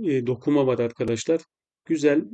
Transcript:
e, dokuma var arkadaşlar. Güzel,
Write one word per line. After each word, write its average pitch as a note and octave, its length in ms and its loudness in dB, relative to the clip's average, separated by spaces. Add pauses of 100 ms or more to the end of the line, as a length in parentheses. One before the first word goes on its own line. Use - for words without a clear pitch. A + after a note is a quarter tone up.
e, C3 220 -2
dokuma C#3 400 0
var B2 120 0
arkadaşlar. A#2 640 -2 (440)
Güzel, D3+ 480 2